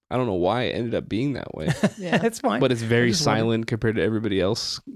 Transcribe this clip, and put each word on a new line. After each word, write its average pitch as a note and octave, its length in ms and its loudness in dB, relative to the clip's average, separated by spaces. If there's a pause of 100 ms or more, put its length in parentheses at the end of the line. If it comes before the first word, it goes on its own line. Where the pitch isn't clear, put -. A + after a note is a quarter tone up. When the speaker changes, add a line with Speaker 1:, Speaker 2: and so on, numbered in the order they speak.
(120)
Speaker 1:
I - 60 -2
don't B2+ 100 0
know G#2 60 -2
why F#2 300 2
it F2+ 100 -2
ended A#2 220 -2
up C#2+ 140 -4
being B2+ 240 -2
that - 220 -8
way. - 140 -2 (140)
Speaker 2:
<laughs> - 140 -2
Speaker 3:
Yeah. F#3 260 0
Speaker 2:
It's A3+ 160 -2
fine. A3 200 0
Speaker 1:
But C3 140 4
it's A#2 80 -2
very A#2+ 260 4
Speaker 2:
I A#2 40 2
just F3 140 0
wondered. A2 160 2
Speaker 1:
silent A2+ 260 0
compared A2 280 0
to G2+ 80 0
everybody G#2+ 380 0
else - 380 0 (160)